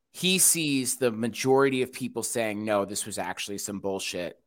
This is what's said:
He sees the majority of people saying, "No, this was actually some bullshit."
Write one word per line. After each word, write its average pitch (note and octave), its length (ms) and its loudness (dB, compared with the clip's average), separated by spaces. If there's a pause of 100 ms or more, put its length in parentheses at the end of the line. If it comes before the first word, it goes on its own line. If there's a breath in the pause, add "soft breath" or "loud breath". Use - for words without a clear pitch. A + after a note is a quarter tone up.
(120)
He F#3 280 2
sees C#3+ 580 2
the B2 140 2
majority C3 680 4
of B2+ 120 -4
people A#2 300 -6
saying, G#2+ 420 -2
"No, G2+ 200 2
this G2 200 -6
was G#2 120 -10
actually G2 420 -6
some G2+ 200 -8
bullshit." F#2+ 680 -6